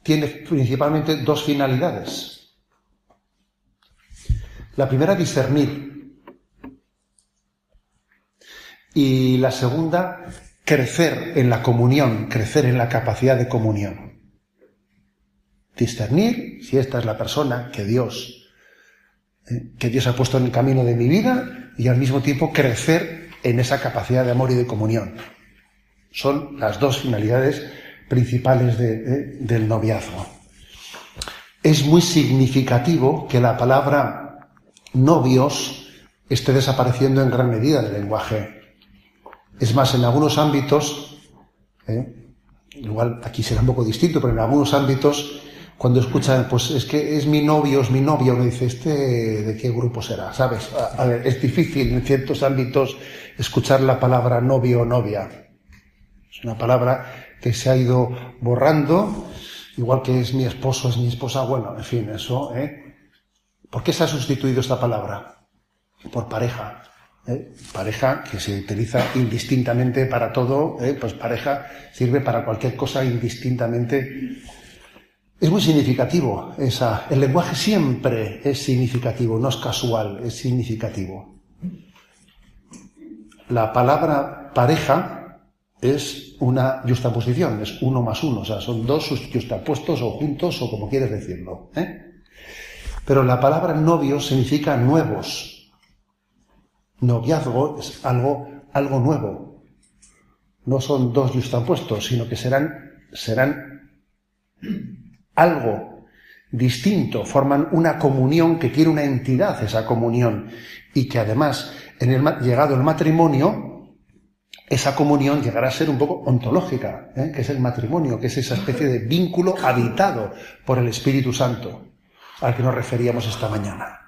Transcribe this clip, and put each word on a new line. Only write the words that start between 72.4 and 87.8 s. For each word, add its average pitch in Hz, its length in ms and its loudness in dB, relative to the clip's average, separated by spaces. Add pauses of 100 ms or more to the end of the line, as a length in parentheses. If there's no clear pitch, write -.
cualquier 113 320 -4
cosa 135 280 -2
indistintamente. 120 1300 -4 (1000)
Es 151 100 4
muy 196 100 4
significativo 131 1000 0
esa, 120 520 -2
el 135 100 2
lenguaje 143 360 0
siempre 127 920 0
es 135 140 -2
significativo, 120 760 -2
no 131 100 0
es 127 80 -2
casual, 110 680 -4
es 117 120 -6
significativo. 107 1080 -6 (2000)
La 113 240 0
palabra 143 800 2
pareja - 840 0 (420)
es - 560 -4
una 131 480 0
yuxtaposición, 120 720 0
es - 220 -8